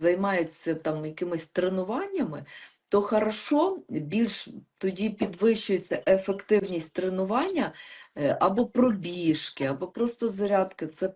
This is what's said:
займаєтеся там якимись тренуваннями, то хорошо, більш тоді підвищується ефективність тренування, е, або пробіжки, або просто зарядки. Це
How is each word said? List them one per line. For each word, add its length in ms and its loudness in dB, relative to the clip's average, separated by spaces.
займаєтеся 720 0
там 320 -4
якимись 400 -4
тренуваннями, 1000 -2
то 140 4
хорошо, 760 2
більш 600 -2
тоді 320 -2
підвищується 960 0
ефективність 840 2
тренування, 800 -2
е, 240 2
або 260 4
пробіжки, 1000 0
або 220 -2
просто 420 -2
зарядки. 580 0
Це 300 -4